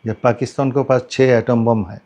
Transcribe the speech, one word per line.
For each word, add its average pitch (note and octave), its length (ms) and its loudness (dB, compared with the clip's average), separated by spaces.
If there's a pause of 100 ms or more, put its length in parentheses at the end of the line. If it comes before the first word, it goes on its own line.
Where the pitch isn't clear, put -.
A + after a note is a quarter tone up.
যে A2 100 -4
পাকিস্তান C3 560 -2
কো C3 140 -2
পাস B2+ 260 0
ছয় C3 160 2
অ্যাটম A#2+ 380 2
বোম A2+ 200 0
হ্যায়। F#2+ 220 -14